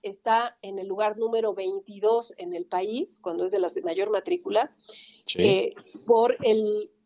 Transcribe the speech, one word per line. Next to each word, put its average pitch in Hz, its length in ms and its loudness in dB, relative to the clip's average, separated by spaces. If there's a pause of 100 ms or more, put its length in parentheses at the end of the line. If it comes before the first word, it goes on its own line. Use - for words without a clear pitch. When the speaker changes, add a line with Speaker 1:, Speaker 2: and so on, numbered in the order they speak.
Speaker 1:
está 226 600 0
en 196 160 -10
el 190 80 -8
lugar 208 320 -2
número 226 360 0
veintidós 202 840 -2
en 175 180 -8
el 175 120 -6
país, 214 540 -4
cuando 175 260 -2
es 185 40 -2
de 202 80 0
las 180 160 -2
de 190 80 -6
mayor 185 280 -2
matrícula, 240 680 -2 (500)
Speaker 2:
Sí. 180 160 -2
Speaker 1:
eh, 190 320 4 (320)
por 233 360 6
el, 214 480 0 (160)